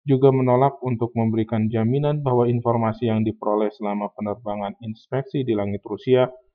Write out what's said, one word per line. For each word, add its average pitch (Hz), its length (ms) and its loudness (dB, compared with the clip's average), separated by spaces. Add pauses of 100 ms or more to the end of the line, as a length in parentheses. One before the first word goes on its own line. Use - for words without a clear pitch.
juga 135 320 4
menolak 131 480 2
untuk 117 320 -4
memberikan 110 560 0
jaminan 139 560 0
bahwa 123 240 2
informasi 117 640 0
yang 110 160 2
diperoleh 107 400 0
selama 104 480 -6
penerbangan 104 640 -8
inspeksi 127 640 -6
di 123 80 -2
langit 101 320 -4
Rusia 127 480 0 (220)